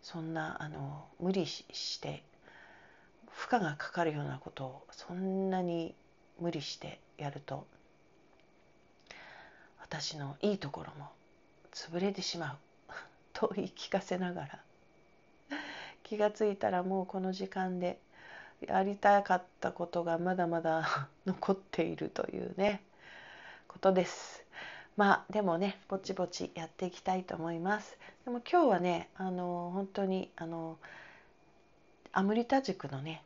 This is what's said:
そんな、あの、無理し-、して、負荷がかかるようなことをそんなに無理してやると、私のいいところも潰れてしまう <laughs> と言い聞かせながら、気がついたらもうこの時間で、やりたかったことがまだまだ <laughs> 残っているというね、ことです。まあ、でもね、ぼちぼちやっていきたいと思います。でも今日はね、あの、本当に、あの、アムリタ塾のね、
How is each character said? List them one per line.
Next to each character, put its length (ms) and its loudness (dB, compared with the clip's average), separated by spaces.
そ 180 -8
ん 120 -4
な、 300 -4
あ 60 -6
の、 380 -8
無 140 2
理 140 4
し-、 260 -8
し 280 -6
て、 220 -6
負 260 -8
荷 40 8
が 160 2
か 140 -8
か 140 2
る 80 2
よ 80 -2
う 40 -2
な 140 -6
こ 120 -12
と 160 -8
を 260 -12
そ 220 -12
ん 360 0
な 120 2
に 320 -2
無 100 0
理 120 -2
し 140 -6
て 240 -12
や 140 -4
る 100 -10
と、 260 -8
私 380 -6
の 220 -6
い 120 4
い 60 0
と 120 -6
こ 140 -8
ろ 140 -12
も 100 -12
潰 260 -6
れ 140 2
て 100 -6
し 160 -4
ま 140 -4
う 400 -18
<laughs> 400 -16
と 240 2
言 80 0
い 100 -6
聞 160 -10
か 100 4
せ 180 -2
な 160 0
が 80 -6
ら、 160 -12
気 120 -4
が 140 6
つ 160 4
い 100 4
た 140 4
ら 120 4
も 200 2
う 40 -2
こ 140 -4
の 120 0
時 160 -2
間 320 0
で、 180 0
や 160 4
り 140 0
た 260 8
か 140 4
っ 60 2
た 100 -2
こ 160 -4
と 160 0
が 160 2
ま 160 2
だ 120 2
ま 140 2
だ 540 0
<laughs> 120 -20
残 260 2
っ 40 2
て 280 -2
い 100 -2
る 160 -4
と 200 -2
い 100 -4
う 160 -6
ね、 260 2
こ 100 -16
と 140 6
で 120 6
す。 400 -10
ま 320 8
あ、 40 -8
で 100 2
も 160 4
ね、 280 0
ぼ 120 -2
ち 140 -4
ぼ 140 0
ち 280 -4
や 120 -6
っ 20 -10
て 180 -6
い 40 -2
き 100 -14
た 140 0
い 100 0
と 120 -6
思 160 -2
い 80 -4
ま 200 0
す。 160 -14
で 60 -6
も 100 -4
今 220 6
日 40 8
は 140 6
ね、 360 0
あ 140 -2
の、 420 -2
本 140 -2
当 200 -2
に、 300 0
あ 80 -8
の、 320 -6
ア 100 4
ム 120 4
リ 120 2
タ 160 4
塾 260 -4
の 120 -6
ね、 260 -8